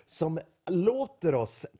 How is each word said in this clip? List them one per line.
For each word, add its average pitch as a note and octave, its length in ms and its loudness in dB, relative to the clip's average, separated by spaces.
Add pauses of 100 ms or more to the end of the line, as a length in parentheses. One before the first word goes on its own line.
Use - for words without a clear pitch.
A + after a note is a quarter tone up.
som D#3+ 320 -2 (260)
låter F#3 720 2
oss - 300 -2 (140)